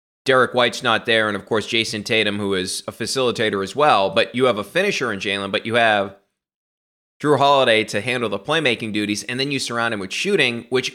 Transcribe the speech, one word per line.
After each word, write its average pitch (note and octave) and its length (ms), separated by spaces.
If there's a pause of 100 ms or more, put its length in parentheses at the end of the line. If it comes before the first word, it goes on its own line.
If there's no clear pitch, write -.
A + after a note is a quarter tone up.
(240)
Derek C3 300
White's A#2+ 280
not A2+ 220
there, A2 240
and G#2 80
of F#2+ 80
course, G#2+ 220
Jason A2+ 360
Tatum, G#2 360
who G2+ 160
is F#2 320
a G#2+ 60
facilitator A2 720
as G2 140
well. B2 320
But G2+ 260
you B2+ 100
have A#2+ 120
a G#2 80
finisher E3 480
in G2 80
Jaylen, G2 300
but G#2+ 160
you A2 80
have G#2+ 420 (1040)
Jrue C#3 180
Holiday B2+ 460
to G#2 160
handle A#2+ 280
the G2+ 100
playmaking C3+ 540
duties, G#2 320
and B2 160
then C#3 100
you C#3 80
surround A#2 360
him G#2 60
with F#2 120
shooting, C#3 580
which B2+ 240